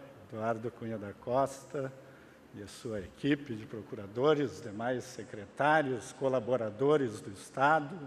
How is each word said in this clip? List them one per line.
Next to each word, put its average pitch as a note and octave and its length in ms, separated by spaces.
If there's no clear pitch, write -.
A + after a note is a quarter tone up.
Eduardo A2+ 440
Cunha A2+ 260
da G2+ 160
Costa, C3 800
e G#2 80
a G2 40
sua A2 340
equipe C#3+ 520
de A2 140
procuradores, A#2+ 960
demais A#2 400
secretários, C3 1120
colaboradores B2 1080
do - 80
Estado, D3 680